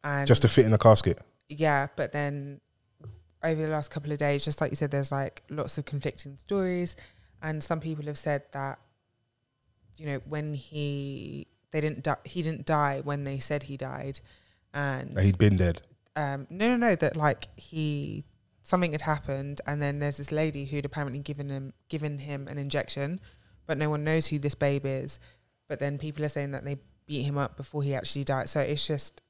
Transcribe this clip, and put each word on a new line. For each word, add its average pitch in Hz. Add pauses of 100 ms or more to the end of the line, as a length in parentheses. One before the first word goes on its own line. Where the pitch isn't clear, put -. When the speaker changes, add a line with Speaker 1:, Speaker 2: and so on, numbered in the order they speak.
Speaker 1:
And 143
Speaker 2:
Just 123
to 151
fit 123
in 110
the 107
casket. 104 (300)
Speaker 1:
Yeah, 147 (100)
but 147
then 143 (840)
over 160
the 156
last 151
couple 147
of 147
days, 143
just 151
like 147
you 143
said, 143
there's, 139
like, 139
lots 143
of 147
conflicting 139
stories, 180 (460)
and 156
some 160
people 151
have 147
said 143 (100)
that, 139 (1160)
you 156
know, 139
when 151
he, 143 (240)
they 151
didn't 151
di-, 143
he -
didn't 160
die 143
when 143
they 139
said 143
he 139
died, 135 (540)
and 135
Speaker 2:
That 98
he'd 95
been 101
dead. 87 (340)
Speaker 1:
um, 139
no, 202
no, 247
no, 233
that, 156
like, 151 (100)
he, 151 (400)
something 180
had 151
happened, 143
and 147
then 143
there's 143
this 143
lady 151
who'd 143
apparently 143
given 143
him, 135 (160)
given 147
him 139
an 147
injection, 143 (480)
but 156
no 151
one 147
knows 160
who 151
this 143
babe 139
is. 135 (480)
But 147
then 143
people 147
are 151
saying 139
that 139
they 139 (300)
beat 143
him 143
up 139
before 143
he 139
actually -
died. 131
So 151
it's 143
just -